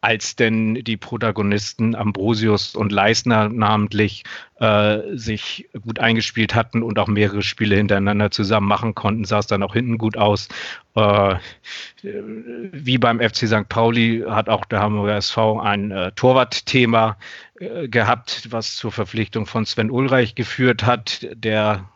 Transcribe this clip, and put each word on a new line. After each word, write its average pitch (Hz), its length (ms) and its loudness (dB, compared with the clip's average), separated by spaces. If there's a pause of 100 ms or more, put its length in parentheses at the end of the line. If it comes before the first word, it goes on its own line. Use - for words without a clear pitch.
als 110 300 -2
denn 110 480 2
die 113 140 -4
Protagonisten 110 960 -2
Ambrosius 104 800 0
und 104 160 0
Leistner 107 580 4
namentlich, 107 760 0 (340)
äh, 107 400 4 (140)
sich 110 560 -8 (120)
gut 110 200 -8
eingespielt 113 560 0
hatten 117 260 0
und 110 160 -2
auch 101 80 2
mehrere 104 360 2
Spiele 104 340 0
hintereinander 101 560 2
zusammen 104 340 0
machen 104 300 0
konnten, 110 280 -2
sah 104 140 0
es 101 80 -2
dann 101 160 -2
auch 98 120 -4
hinten 117 240 -2
gut 110 180 -2
aus. 104 320 2 (480)
Äh, 101 400 4 (640)
wie 208 960 -6
beim 117 220 2
F 117 120 2
C - 140 -2
Sankt 107 220 0
Pauli 113 580 2
hat 107 220 -2
auch 107 160 0
der 104 160 -2
Hamburger 104 380 0
S 104 120 -4
V 110 300 2
ein, 101 320 -2
äh, 95 240 -4
Torwartthema, 120 1000 2 (440)
äh, 135 260 -8
gehabt, 117 640 0
was 113 240 -6
zur - 160 -6
Verpflichtung 107 560 -4
von 110 200 -2
Sven 110 220 0
Ulreich 127 460 2
geführt 123 500 0
hat, 120 480 0
der, 107 640 0